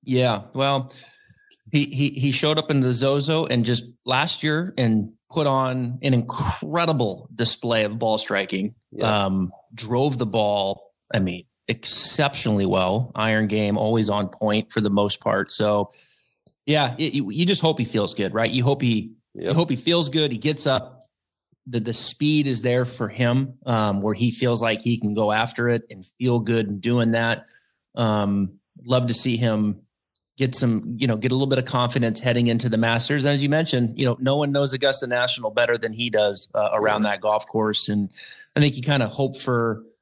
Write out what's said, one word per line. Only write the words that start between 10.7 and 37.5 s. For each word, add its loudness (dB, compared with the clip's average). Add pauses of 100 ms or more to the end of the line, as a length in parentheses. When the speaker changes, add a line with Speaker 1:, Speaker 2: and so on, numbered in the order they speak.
Speaker 1:
I 2
mean, -4 (240)
exceptionally 0
well. 0
Iron 0
game, 0
always 0
on -2
point -2
for 0
the 0
most 0
part. -2
So, 0 (760)
yeah, 0
it, -2
you, -2
you 0
just 2
hope 2
he 0
feels -2
good, -4
right? 0
You 0
hope 2
he, 0 (240)
Speaker 2:
Yep. -8
Speaker 1:
you 0
hope 2
he 0
feels 0
good. 0
He -6
gets -2
up. -2 (640)
The, -4
the -4
speed 2
is -2
there 2
for -6
him, 0 (100)
um, 0
where 0
he 0
feels 0
like -2
he 0
can -2
go 2
after 0
it 0
and -16 (140)
feel 2
good 0
in -6
doing 2
that. 0 (480)
Um, 0 (260)
love 2
to 0
see 0
him 0 (540)
get 0
some, 0
you 0
know, 0
get -2
a 0
little 0
bit 2
of -4
confidence 0
heading 2
into 0
the 0
Masters. 2
And 4
as 2
you 0
mentioned, 0
you 0
know, 0
no 0
one 0
knows 0
Augusta 0
National -2
better 2
than -4
he -4
does, 2
uh, 0
around 2
Speaker 2:
Yeah. 0
Speaker 1:
that -4
golf 0
course. 0